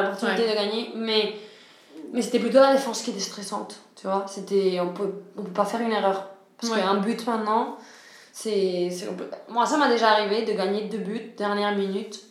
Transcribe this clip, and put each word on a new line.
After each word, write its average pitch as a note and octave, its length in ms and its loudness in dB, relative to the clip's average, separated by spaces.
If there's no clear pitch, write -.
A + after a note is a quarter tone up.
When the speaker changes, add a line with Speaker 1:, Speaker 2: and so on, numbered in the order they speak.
Speaker 1:
l'opportunité G3 400 0
Speaker 2:
Ouais. A3+ 80 4
Speaker 1:
de G#3+ 60 0
gagner, A3 400 -2
mais, A3 400 0
mais A#3 100 0
c'était A3 160 0
plutôt A3+ 180 2
la C4+ 160 8
défense A#3 300 0
qui A#3+ 80 -6
était G3 80 -6
stressante, G3+ 560 -8
tu - 120 -12
vois. G3 200 0
C'était, F#3+ 540 2
on F3 100 0
peut, F#3 220 -4
on G#3 60 -8
peut F3+ 80 -8
pas G3+ 140 2
faire A3+ 160 -2
une A3+ 100 0
erreur. G3 340 2
Parce A#3 140 -2
Speaker 2:
Ouais. G#3+ 80 2
Speaker 1:
qu'un F#3+ 140 4
but G#3 320 0
maintenant, A3 500 0
c'est, F#3 580 0
c'est, F3+ 180 -8
on F#3+ 40 -6
peut, F3+ 140 -8
moi, A#3 160 0
ça D4 120 2
m'a C#4 120 4
déjà A#3 200 4
arrivé G#3+ 340 2
de A3 100 0
gagner G3 320 -2
deux G#3+ 120 -6
buts, G#3 400 -6
dernière G#3 380 0
minute, G3 560 -4